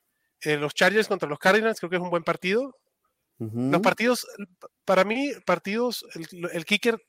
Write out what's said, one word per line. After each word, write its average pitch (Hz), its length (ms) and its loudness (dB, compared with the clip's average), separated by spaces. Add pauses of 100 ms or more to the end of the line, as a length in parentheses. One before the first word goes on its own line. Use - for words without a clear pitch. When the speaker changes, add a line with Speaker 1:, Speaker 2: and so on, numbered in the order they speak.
(420)
Speaker 1:
eh, 151 160 0
los 147 160 -4
Chargers 202 340 2
contra 175 220 -2
los 147 100 -6
Cardinals, 214 400 2
creo 175 100 -8
que 180 60 -2
es 175 60 0
un 180 80 -6
buen 170 140 0
partido. 202 520 -2 (640)
Speaker 2:
Ujú. 113 200 -6 (120)
Speaker 1:
Los 175 100 4
partidos, 220 460 2 (580)
para 190 180 6
mí, 254 280 -2 (140)
partidos, 208 680 -2
el, 170 380 -10
el 170 140 -4
kicker 226 320 2 (120)